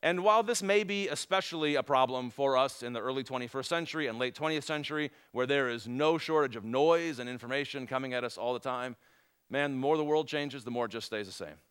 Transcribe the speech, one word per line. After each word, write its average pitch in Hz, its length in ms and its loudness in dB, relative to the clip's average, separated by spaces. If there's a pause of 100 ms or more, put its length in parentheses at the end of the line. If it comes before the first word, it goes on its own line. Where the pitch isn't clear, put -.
And 180 200 2
while 214 200 6
this 226 180 0
may 202 220 4
be 196 240 -2
especially 156 680 0
a 131 80 2
problem 127 460 2
for 135 260 2
us 131 280 2
in 120 100 -6
the 120 60 -4
early 131 240 -2
twenty-first 127 440 -6
century 160 400 -2
and 113 120 -4
late 127 160 -2
twentieth 156 280 -2
century, 151 480 -4 (200)
where 123 160 0
there 139 220 2
is 117 180 -4
no 147 300 2
shortage 151 380 0
of 107 80 -8
noise 151 560 2
and 123 100 -8
information 127 580 -6
coming 131 260 -4
at 123 100 -2
us 117 140 -6
all 120 160 -2
the 120 60 -4
time, 127 360 -6 (540)
man, 143 220 0
the 135 60 -4
more 143 200 2
the 156 60 0
world 151 240 2
changes, 143 360 -4
the 120 80 -8
more 120 140 -2
it 107 60 -6
just 113 160 -8
stays 107 180 -4
the 92 80 -12
same 76 220 -10 (160)